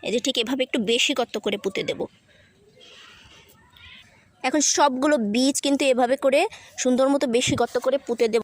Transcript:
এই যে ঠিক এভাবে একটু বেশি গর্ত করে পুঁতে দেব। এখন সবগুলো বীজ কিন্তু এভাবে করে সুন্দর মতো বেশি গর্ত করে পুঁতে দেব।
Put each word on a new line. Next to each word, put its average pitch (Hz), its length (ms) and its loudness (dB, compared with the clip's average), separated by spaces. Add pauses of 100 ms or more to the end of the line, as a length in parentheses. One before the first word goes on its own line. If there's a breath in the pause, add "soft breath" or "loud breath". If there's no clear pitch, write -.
এই 185 80 -4
যে 240 120 0
ঠিক 262 160 -2
এভাবে 247 260 -2
একটু 294 100 -2 (120)
বেশি 254 300 0
গর্ত 240 240 -4
করে 202 200 -2
পুঁতে - 240 -4
দেব। - 120 -6 (2500 loud breath)
এখন 302 120 2 (160)
সবগুলো 294 400 2 (180)
বীজ 262 220 2 (100)
কিন্তু 277 160 2 (100)
এভাবে 247 320 2
করে 277 160 4 (420 loud breath)
সুন্দর 254 320 2
মতো 285 120 0 (100)
বেশি 254 240 0
গর্ত 240 160 -2 (100)
করে 262 100 0 (100)
পুঁতে 240 260 -2
দেব। 220 120 0